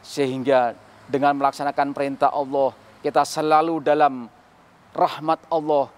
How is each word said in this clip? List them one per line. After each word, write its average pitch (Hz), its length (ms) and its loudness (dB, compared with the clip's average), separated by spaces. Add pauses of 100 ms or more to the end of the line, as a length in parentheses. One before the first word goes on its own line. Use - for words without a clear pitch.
sehingga 131 720 0 (320)
dengan 143 320 0
melaksanakan 139 560 -2
perintah 139 400 -2
Allah, 135 400 -2 (300)
kita 147 180 0
selalu 156 560 0
dalam 143 480 2 (640)
rahmat 160 480 -2 (140)
Allah 151 340 0 (120)